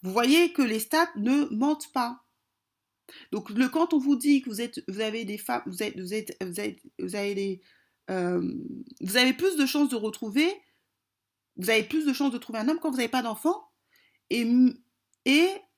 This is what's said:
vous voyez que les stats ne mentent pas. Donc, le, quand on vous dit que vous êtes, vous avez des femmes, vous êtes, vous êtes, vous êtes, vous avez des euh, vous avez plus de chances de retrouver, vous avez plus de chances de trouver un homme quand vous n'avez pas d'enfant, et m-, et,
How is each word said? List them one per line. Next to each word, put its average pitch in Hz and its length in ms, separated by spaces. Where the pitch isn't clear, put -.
vous 185 100
voyez 277 400
que 294 120
les 220 160
stats 320 360
ne 254 380
mentent 247 400
pas. 247 320
Donc, 208 200
le, 247 180
quand 330 240
on 302 60
vous 277 160
dit 277 260
que 262 80
vous 214 120
êtes, 240 260
vous 196 120
avez 220 260
des 208 120
femmes, - 300
vous 185 160
êtes, 214 160
vous 185 160
êtes, 214 280
vous 180 160
êtes, 208 200
vous 185 180
avez 202 200
des 196 260
euh, 180 320
vous 196 160
avez 254 160
plus 370 220
de 285 100
chances 294 240
de 254 60
retrouver, 226 560
vous 185 120
avez 220 140
plus 302 220
de 277 80
chances 277 180
de 240 60
trouver 226 220
un 226 100
homme 330 100
quand 320 120
vous 262 60
n'avez 240 120
pas 254 120
d'enfant, 240 480
et 240 120
m-, 247 360
et, 302 240